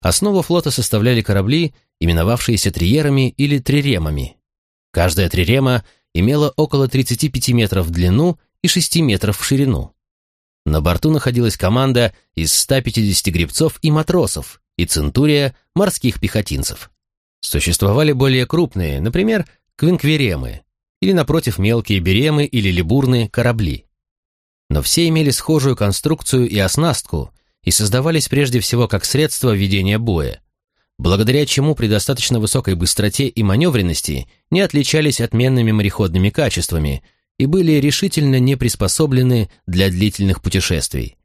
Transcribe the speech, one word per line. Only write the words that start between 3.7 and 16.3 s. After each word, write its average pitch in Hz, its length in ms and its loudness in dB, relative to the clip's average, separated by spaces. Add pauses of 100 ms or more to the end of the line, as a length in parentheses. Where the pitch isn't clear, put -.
Каждая 87 400 0
трирема 123 540 0 (300)
имела 143 420 2
около 143 300 0
тридцати 127 440 0
пяти 123 240 -2
метров 98 320 2
в 82 40 -4
длину 92 480 2 (240)
и 175 60 0
шести 170 320 0
метров 107 380 0
в - 60 -8
ширину. 135 500 0 (720)
На 78 160 2
борту 87 280 0
находилась 123 460 0
команда 120 560 2 (220)
из 80 180 -2
ста - 300 0
пятидесяти 104 480 0
гребцов 85 500 0
и 160 100 0
матросов 156 680 -2 (160)
и - 100 0
центурия 135 720 0 (180)
морских 175 460 0
пехотинцев. - 680 -6 (500)